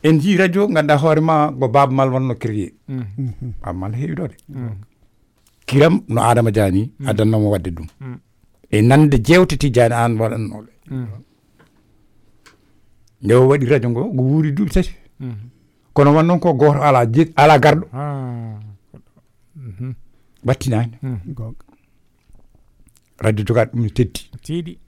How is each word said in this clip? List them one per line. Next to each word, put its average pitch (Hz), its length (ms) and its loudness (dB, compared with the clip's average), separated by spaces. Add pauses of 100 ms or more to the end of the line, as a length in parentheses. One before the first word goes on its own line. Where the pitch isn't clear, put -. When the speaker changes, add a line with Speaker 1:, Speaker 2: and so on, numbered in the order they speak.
Speaker 1:
En 156 160 4
ji 185 160 2
radio, 190 300 2
ganda 151 300 2
hoore 156 240 2
ma, 156 300 2
go 131 160 -4
Baba 131 240 2
Mal 135 220 2
wonno 131 220 -2
créé. 107 380 -6 (140)
Speaker 2:
Mm. 131 160 -10 (140)
Speaker 3:
Mhm. 127 340 -8 (100)
Speaker 1:
Baba 92 120 -8
Mal 95 220 -8
heewi 151 200 -6
ɗo 175 120 -8
de. - 80 -14 (140)
Speaker 2:
Mm. 123 200 -10 (960)
Speaker 1:
Kiram 156 420 2
no 113 140 -2
Adama 113 300 2
Dia 101 180 2
ni, 98 300 -2
Speaker 2:
Mm. 139 100 -8
Speaker 1:
addannomo 107 400 0
wadde 92 220 -2
ɗum. 80 160 -12 (140)
Speaker 2:
Mm. 127 160 -14 (540)
Speaker 1:
E 107 100 2
nande 139 420 6
jewte 170 340 4
Tidiane 120 380 2
an 117 240 0
waɗannoɓe. 110 500 -6 (220)
Speaker 2:
Mm. 127 160 -8 (2250)
Speaker 1:
Nde 101 100 2
o 127 160 6
waɗi 139 160 2
radio 123 240 0
ngo, 120 240 -2
ngo 131 100 -2
wuuri 151 280 0
duuɓi 170 200 -4
tati. - 220 -2 (260)
Speaker 2:
Mm. 127 140 -12 (600)
Speaker 1:
Kono 143 200 4
won 156 140 4
noon 175 120 2
ko 170 140 0
goto 143 300 2
ala 131 240 4
je-, 151 280 0
ala 147 220 6
garɗo. 151 360 2
Speaker 2:
Ah. 123 680 -10 (960)
Mhm. 123 380 -14 (520)
Speaker 1:
Wattinani. 117 560 -2
Speaker 2:
Mm. 127 180 -8 (140)
Speaker 3:
Gonga. 113 320 -14 (1500)
Speaker 1:
Radio 107 280 -10
jogaɗo 113 280 -2
ɗum 120 80 -4
ne 107 80 -2
teddi. - 320 -4 (220)
Speaker 2:
Tiiɗi. 170 340 -10 (100)